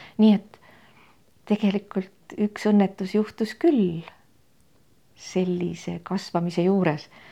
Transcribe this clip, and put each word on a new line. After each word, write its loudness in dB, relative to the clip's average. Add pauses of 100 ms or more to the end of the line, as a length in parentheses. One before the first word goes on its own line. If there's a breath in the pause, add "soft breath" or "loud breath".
(180 loud breath)
Nii 8
et -6 (840 soft breath)
tegelikult -4
üks -4
õnnetus 2
juhtus -2
küll 0 (1120)
sellise -4
kasvamise -2
juures. 2 (240 soft breath)